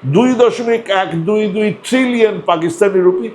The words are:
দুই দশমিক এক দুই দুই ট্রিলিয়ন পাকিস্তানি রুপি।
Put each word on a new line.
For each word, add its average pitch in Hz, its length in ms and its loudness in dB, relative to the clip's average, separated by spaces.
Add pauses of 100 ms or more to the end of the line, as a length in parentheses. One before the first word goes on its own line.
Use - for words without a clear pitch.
(140)
দুই 240 160 4 (120)
দশমিক 233 400 0 (200)
এক 285 80 -4 (180)
দুই 214 200 0
দুই 214 200 -2 (180)
ট্রিলিয়ন 240 500 2 (100)
পাকিস্তানি 175 540 0
রুপি। 185 340 0